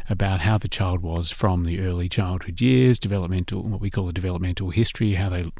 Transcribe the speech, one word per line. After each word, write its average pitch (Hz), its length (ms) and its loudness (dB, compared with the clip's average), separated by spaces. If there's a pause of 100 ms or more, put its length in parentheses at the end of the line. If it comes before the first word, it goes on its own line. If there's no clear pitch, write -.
(100)
about 95 300 0
how 107 180 2
the 101 80 -4
child 90 360 -2
was 85 280 -2
from 90 340 2
the 87 160 -2
early 90 280 0
childhood 92 520 -2
years, 127 380 6
developmental, 95 640 -2
what 104 180 -4
we 101 100 -2
call 92 160 -2
the 87 60 -4
developmental 90 580 -2
history, 107 440 2
how 98 140 0
they 90 320 -2